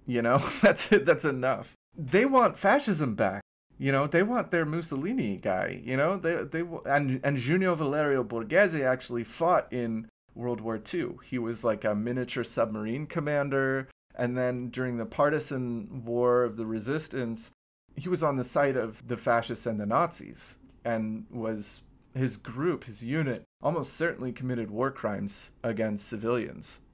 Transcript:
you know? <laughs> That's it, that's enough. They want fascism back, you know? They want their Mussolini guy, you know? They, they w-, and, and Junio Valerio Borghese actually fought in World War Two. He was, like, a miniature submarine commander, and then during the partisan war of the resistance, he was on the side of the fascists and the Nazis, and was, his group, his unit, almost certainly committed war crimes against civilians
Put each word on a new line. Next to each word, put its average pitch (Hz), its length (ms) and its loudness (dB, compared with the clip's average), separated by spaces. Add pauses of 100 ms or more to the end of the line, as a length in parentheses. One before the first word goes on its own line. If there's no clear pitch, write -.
you 120 160 0
know? 123 180 6
<laughs> - 220 -4
That's - 300 4
it, 175 140 6
that's 156 180 4
enough. 131 500 -2 (240)
They 170 280 2
want 254 320 4
fascism 196 580 2
back, 101 260 0 (360)
you 135 160 0
know? 139 120 4
They 170 180 4
want 240 280 0
their 165 140 4
Mussolini 156 720 -2
guy, 92 440 0
you 127 140 -2
know? 165 220 2
They, 170 260 0
they 151 160 -6
w-, 170 260 -6
and, 135 380 2
and 143 140 2
Junio 175 400 2
Valerio 147 440 2
Borghese 135 640 2
actually 127 380 0
fought 165 480 2
in 113 380 -4 (240)
World 120 260 -4
War 113 180 -4
Two. 120 460 -6
He 127 160 -4
was, 117 240 -4
like, 110 220 2
a 107 100 2
miniature 120 480 -2
submarine 113 640 -2
commander, 139 800 0 (280)
and 123 220 0
then 127 340 0
during 123 260 -2
the 113 80 -2
partisan 127 960 0
war 123 400 4
of 110 140 -2
the 113 80 -4
resistance, 117 840 -4 (460)
he 151 120 -6
was 175 140 0
on 143 120 2
the 127 80 0
side 139 320 2
of 117 320 -4
the 120 80 -2
fascists 117 500 0
and 110 140 -2
the 104 60 -2
Nazis, - 720 -2 (260)
and 110 460 -4
was, 110 520 -6 (320)
his 127 220 -2
group, 127 480 -4
his 110 180 -14
unit, 131 440 -2 (180)
almost 156 300 -2
certainly 139 400 -4
committed 123 360 -4
war 123 220 -2
crimes 101 600 -6 (100)
against 110 440 -2
civilians 113 720 -4 (120)